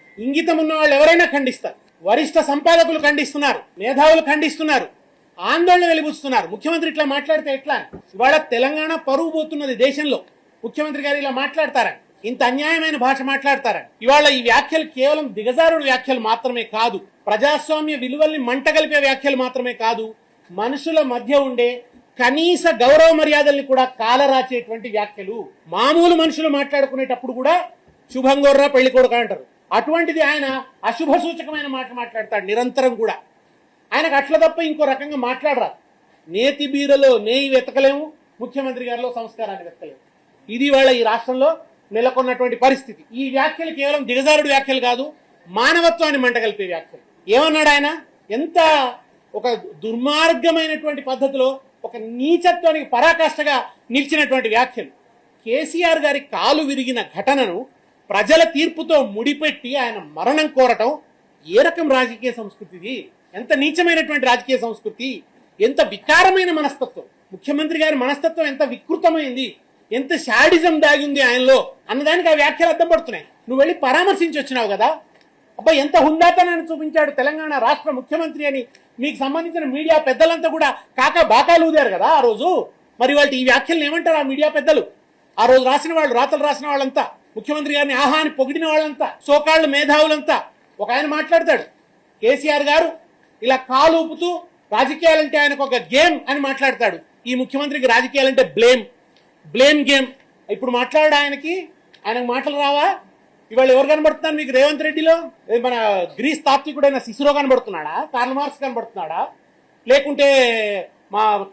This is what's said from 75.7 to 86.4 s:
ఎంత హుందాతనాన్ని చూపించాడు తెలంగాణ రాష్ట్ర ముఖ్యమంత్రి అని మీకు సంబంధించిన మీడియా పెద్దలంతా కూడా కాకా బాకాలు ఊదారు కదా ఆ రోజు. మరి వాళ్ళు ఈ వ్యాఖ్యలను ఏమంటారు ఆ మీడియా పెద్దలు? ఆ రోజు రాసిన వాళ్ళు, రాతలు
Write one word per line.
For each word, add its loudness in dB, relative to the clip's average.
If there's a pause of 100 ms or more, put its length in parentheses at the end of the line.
ఎంత 0
హుందాతనాన్ని 2
చూపించాడు -2
తెలంగాణ -4
రాష్ట్ర -2
ముఖ్యమంత్రి -6
అని -6 (360)
మీకు -6
సంబంధించిన -6
మీడియా 0
పెద్దలంతా 0
కూడా 0
కాకా 0
బాకాలు 6
ఊదారు 2
కదా 0
ఆ 6
రోజు. 0 (340)
మరి 2
వాళ్ళు 4
ఈ -4
వ్యాఖ్యలను 2
ఏమంటారు 0
ఆ 0
మీడియా -2
పెద్దలు? 2 (520)
ఆ 4
రోజు 6
రాసిన 0
వాళ్ళు, 0
రాతలు 0